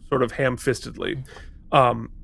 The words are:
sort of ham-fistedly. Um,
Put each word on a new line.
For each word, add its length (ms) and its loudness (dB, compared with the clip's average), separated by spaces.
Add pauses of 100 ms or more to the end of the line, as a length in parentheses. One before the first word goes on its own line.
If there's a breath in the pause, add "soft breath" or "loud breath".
sort 140 2
of 100 0
ham-fistedly. 920 -2 (480 loud breath)
Um, 380 4 (140)